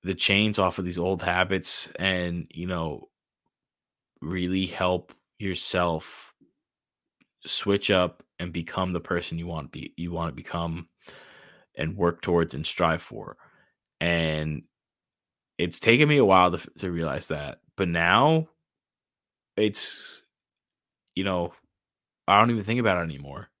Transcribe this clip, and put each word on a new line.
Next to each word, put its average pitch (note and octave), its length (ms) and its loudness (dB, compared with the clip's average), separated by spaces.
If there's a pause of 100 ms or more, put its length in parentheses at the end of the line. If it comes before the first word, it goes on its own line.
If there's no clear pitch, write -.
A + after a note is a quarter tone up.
the F2+ 120 -2
chains G#2 440 2
off F#2 180 2
of F#2 80 -4
these F2 140 -4
old F2 240 0
habits F#2 720 0
and, F2+ 560 -2
you F2 140 -8
know, E2 420 -4 (1120)
really F2+ 440 -2
help F2+ 480 -2 (260)
yourself F2+ 920 -2 (1120)
switch - 460 0
up F2+ 320 2 (160)
and F2 120 -6
become F2+ 420 -4
the F2 60 -2
person F2 380 -4
you E2+ 100 -6
want D#2+ 240 -8
be, - 260 -14
you E2+ 140 -6
wanna E2 200 -4
become E2 560 -6 (880)
and D#2+ 200 -4
work E2+ 240 0
towards E2+ 320 2
and D2 120 -6
strive E2 360 0
for. - 360 -14 (640)
And D#2 640 -2 (920)
it's - 220 -2
taken C3+ 300 6
me D3 80 4
a B2+ 80 6
while F#2 260 6
to F2 60 -4
f-, - 120 -12 (100)
to F#2 120 -4
realize D#2+ 380 -4
that, D2 320 -6 (160)
but F#2+ 100 0
now A2 640 4 (1080)
it's, - 680 -2 (920)
you F#2+ 80 -2
know, F2+ 300 -2 (760)
I G2+ 120 8
don't A#2 120 6
even A2 120 -2
think A#2 160 -2
about G2 200 2
it F2 40 -2
anymore. C#2 460 -10 (100)